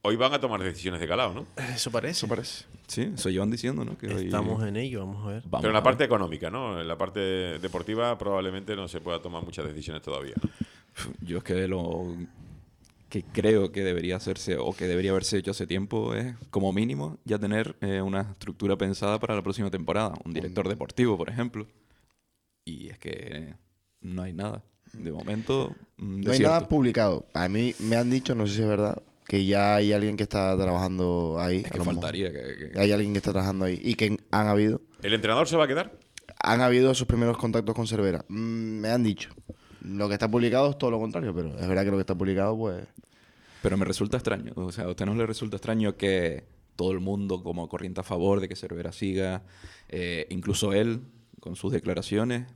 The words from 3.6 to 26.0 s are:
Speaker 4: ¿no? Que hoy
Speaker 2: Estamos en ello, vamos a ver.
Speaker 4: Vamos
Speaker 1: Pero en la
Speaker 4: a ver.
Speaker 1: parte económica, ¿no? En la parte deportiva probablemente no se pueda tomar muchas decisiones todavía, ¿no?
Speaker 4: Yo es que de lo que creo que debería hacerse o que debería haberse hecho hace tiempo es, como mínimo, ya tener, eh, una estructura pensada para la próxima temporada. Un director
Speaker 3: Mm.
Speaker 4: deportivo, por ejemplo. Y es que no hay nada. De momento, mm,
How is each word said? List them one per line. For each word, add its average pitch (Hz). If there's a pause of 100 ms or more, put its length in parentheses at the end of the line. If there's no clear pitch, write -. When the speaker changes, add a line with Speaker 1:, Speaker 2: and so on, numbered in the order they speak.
Speaker 4:
¿no? -
Que 107
hoy 95
Speaker 2:
Estamos 104
en 101
ello, 123
vamos 101
a 104
ver. 110
Speaker 4:
Vamos -
Speaker 1:
Pero 107
en 110
la 107
Speaker 4:
a 107
ver. -
Speaker 1:
parte 131
económica, 87
¿no? 110
En 82
la 82
parte 95
deportiva 92
probablemente 98
no 95
se 85
pueda 85
tomar 87
muchas 85
decisiones 76
todavía, 69
¿no? - (720)
Speaker 4:
Yo 85
es -
que 92
de 92
lo 87 (920)
que 95
creo 104
que 98
debería 90
hacerse 92
o 62
que 90
debería 92
haberse 95
hecho 98
hace 95
tiempo 107
es, 120 (160)
como 98
mínimo, 139
ya 107
tener, 107
eh, 98
una 95
estructura 98
pensada 101
para 107
la 95
próxima 98
temporada. 90 (100)
Un 85
director 87
Speaker 3:
Mm. 95
Speaker 4:
deportivo, 117
por 82
ejemplo. 117 (960)
Y -
es -
que - (460)
no 92
hay 92
nada. 104 (300)
De 82
momento, 113 (220)
mm, 98